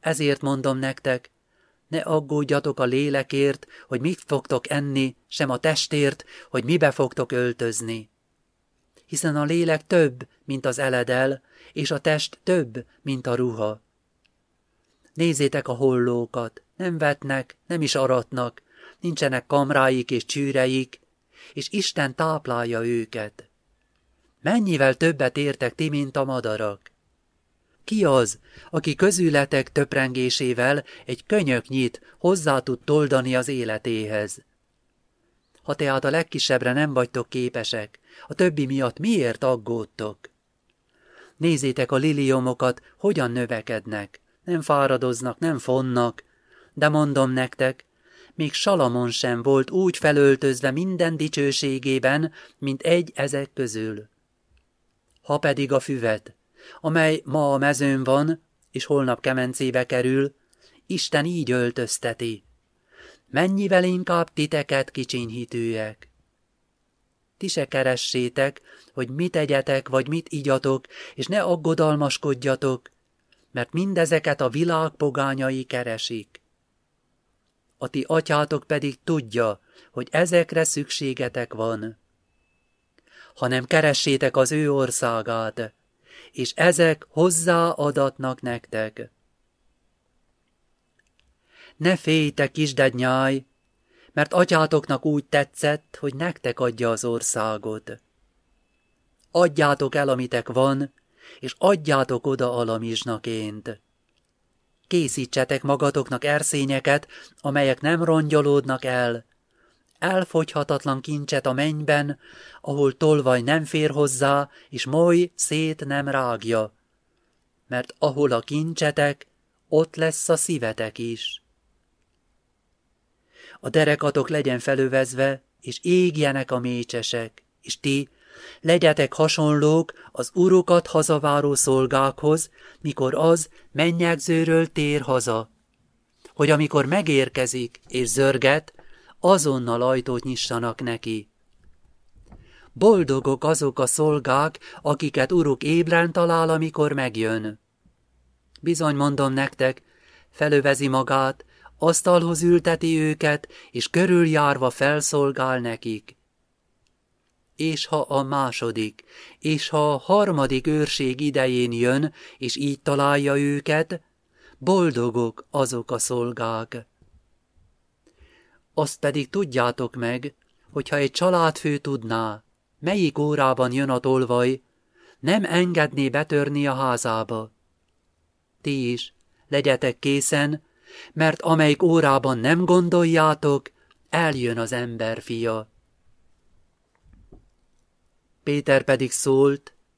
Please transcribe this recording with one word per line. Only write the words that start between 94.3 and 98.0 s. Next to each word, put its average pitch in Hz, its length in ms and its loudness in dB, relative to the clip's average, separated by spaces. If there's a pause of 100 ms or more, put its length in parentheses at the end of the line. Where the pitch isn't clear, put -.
atyátoknak 160 720 2
úgy 147 200 0
tetszett, 147 760 -2
hogy 139 140 -6
nektek 139 460 -6
adja 120 300 -2
az 113 140 -4
országot. 110 960 -4 (1300)